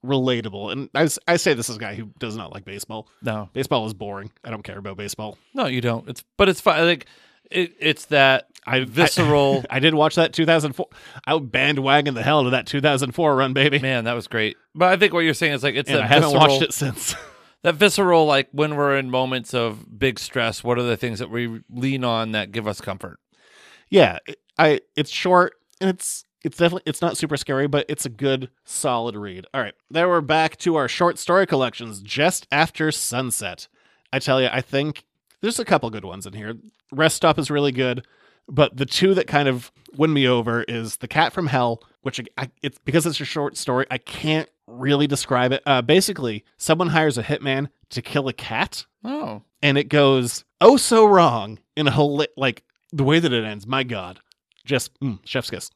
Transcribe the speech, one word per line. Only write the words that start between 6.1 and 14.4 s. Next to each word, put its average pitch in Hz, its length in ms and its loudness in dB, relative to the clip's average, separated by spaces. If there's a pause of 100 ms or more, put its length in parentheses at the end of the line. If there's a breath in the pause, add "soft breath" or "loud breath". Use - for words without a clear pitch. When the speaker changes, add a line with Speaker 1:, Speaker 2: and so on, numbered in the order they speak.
Speaker 2:
but 196 120 4
it's 175 120 -2
fine. 165 240 2
Like, 170 220 0 (440 soft breath)
it, 175 280 -4
it's - 280 -2
that 135 420 4 (180)
Speaker 1:
I, 131 180 0
Speaker 2:
visceral. 143 840 2
Speaker 1:
I, 127 60 -4
<laughs> - 0 -
I - 40 0
did 156 140 4
watch 151 220 2
that 165 160 2
two 165 140 0
thousand 151 260 2
four. - 160 -6 (380 loud breath)
I 135 120 -2
bandwagoned 139 760 0
the 117 80 -4
hell 143 220 4
to 123 60 0
that 127 160 0
two 143 140 -2
thousand 135 320 0
four 151 240 2
run, 131 160 2
baby. 139 260 2
Speaker 2:
Man, 127 260 -2
that 117 100 -2
was 117 120 -6
great. 110 300 -4 (180)